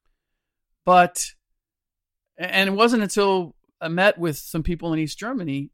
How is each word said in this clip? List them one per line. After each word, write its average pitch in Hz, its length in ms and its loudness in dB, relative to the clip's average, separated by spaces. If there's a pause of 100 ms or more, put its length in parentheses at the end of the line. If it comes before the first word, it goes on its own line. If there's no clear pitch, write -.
(840)
But, 180 480 4 (1040)
and 190 320 -2
it 190 40 -2
wasn't 226 300 2
until 190 520 0 (260)
I 165 80 -6
met 180 280 2
with 165 200 -4
some - 260 -6
people 165 300 -4
in 156 60 0
East 151 200 -6
Germany 170 540 -6